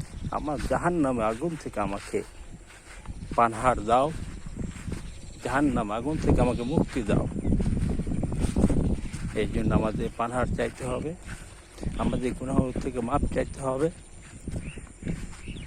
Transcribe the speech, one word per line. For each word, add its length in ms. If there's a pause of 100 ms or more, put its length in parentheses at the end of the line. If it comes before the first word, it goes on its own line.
(320)
আমার 260 (120)
জাহান্নামে 540
আগুন 400
থেকে 160
আমাকে 440 (1120)
পানাহার 500
দাও, 260 (1300)
জাহান্নাম 480
আগুন 260
থেকে 240
আমাকে 220
মুক্তি 400
দাও। 220 (2000)
এই 180
জন্য 220
আমাদের 420
পানাহার 300 (100)
চাইতে 280
হবে, 260 (840)
আমাদের 420
গুনাহ 200 (220)
থেকে 200
মাপ 220 (100)
চাইতে 260
হবে। 300 (1800)